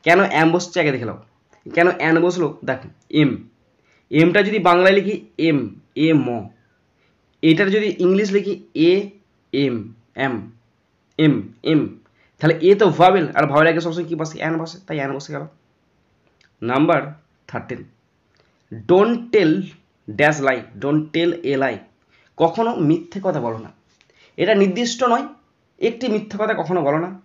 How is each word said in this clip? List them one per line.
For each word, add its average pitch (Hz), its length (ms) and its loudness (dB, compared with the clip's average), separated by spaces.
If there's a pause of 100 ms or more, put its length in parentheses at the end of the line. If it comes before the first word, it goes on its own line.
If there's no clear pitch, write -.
কেন 170 140 4 (140)
অ্যাম 160 220 4
বসছে 175 260 -4
আগে 151 140 2
দেখে 117 160 -6
নাও, - 80 -12 (560)
কেন 170 140 4 (120)
অ্যান 160 160 2 (100)
বসলো? 170 220 -2 (200)
দেখো 127 200 -6 (320)
এম, 139 100 4 (800)
এমটা 175 380 4
যদি 214 100 -2 (100)
বাংলায় 180 300 6
লিখি 202 160 -2 (340)
এম, 151 100 2 (480)
এ - 20 2 (180)
ম, - 20 -2 (1120)
এটার 160 340 4
যদি 208 120 0 (100)
ইংলিশ 190 380 2
লিখি 196 180 -2 (360)
এ - 20 4 (600)
এম, 131 240 -2 (480)
এম, 131 100 -4 (920)
এম, 143 100 4 (380)
এম, 151 80 2 (580)
তাহলে 160 160 2 (140)
এ - 20 6 (100)
তো 214 60 4 (120)
ভাওয়েল, 180 280 4 (100)
আর 147 160 4
ভাওয়েল 156 180 4
আগে 160 140 0
সবসময় 165 260 -6
কি 165 100 -4
বসে? 156 220 -8
অ্যান 160 200 -4
বসে, 165 140 -12 (100)
তাই 160 140 -8
অ্যান 135 160 -6
বসে 147 180 -14
গেল। 143 100 -10 (1160)
নাম্বার 143 380 2 (500)
থার্টিন, 120 300 -10 (1120)
don't 214 260 4 (160)
tell 175 200 4 (680)
dash 156 280 2
lie, 123 160 0 (200)
don't 151 200 0 (120)
tell 170 160 0 (200)
a 139 120 0
lie, 120 180 -4 (560)
কখনো 220 340 0 (180)
মিথ্যে 170 380 -2
কথা 151 200 -2
বলো 113 180 -6
না। - 60 -18 (720)
এটা 208 200 2
নির্দিষ্ট 220 380 -2 (120)
নয়, 277 140 -2 (640)
একটি 240 260 -6
মিথ্যে 214 280 -6
কথা 214 180 -2
কখনো 170 260 -2
বলো 147 180 0
না 185 60 -10 (140)